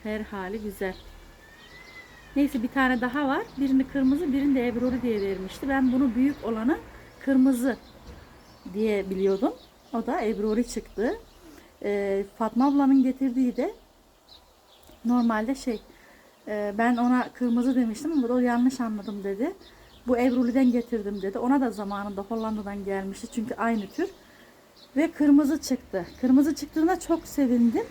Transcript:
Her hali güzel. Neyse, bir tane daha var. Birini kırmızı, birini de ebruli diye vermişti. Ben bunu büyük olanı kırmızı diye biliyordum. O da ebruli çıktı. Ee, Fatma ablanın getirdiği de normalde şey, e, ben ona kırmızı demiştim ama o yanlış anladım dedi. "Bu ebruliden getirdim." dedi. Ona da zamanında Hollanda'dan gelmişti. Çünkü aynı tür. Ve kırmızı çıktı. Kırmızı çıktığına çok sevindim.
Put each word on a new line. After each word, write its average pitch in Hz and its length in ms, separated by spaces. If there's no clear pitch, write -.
Her 214 180
hali 208 400
güzel. 190 340
Neyse, 269 280
bir 254 40
tane 254 340
daha 262 260
var. 311 160
Birini 269 300
kırmızı, 277 460
birini 277 220
de 247 120
ebruli 247 340
diye 226 200
vermişti. 196 480
Ben 269 220
bunu 254 240
büyük 269 300
olanı 233 320
kırmızı 262 580
diye 202 360
biliyordum. 190 440
O 226 120
da 311 160
ebruli 214 460
çıktı. 240 520
Ee, 202 420
Fatma 233 300
ablanın 269 360
getirdiği 262 540
de 427 160
normalde 233 500
şey, 226 260
e, 208 300
ben 233 200
ona 247 360
kırmızı 247 420
demiştim 240 360
ama 262 160
o 247 120
yanlış 247 420
anladım 208 420
dedi. 202 320
"Bu 247 100
ebruliden 247 540
getirdim." 208 500
dedi. 202 180
Ona 254 220
da 240 100
zamanında 202 500
Hollanda'dan 214 640
gelmişti. 196 500
Çünkü 226 200
aynı 220 320
tür. - 220
Ve 320 160
kırmızı 294 500
çıktı. 190 440
Kırmızı 269 340
çıktığına 330 440
çok 330 280
sevindim. 247 640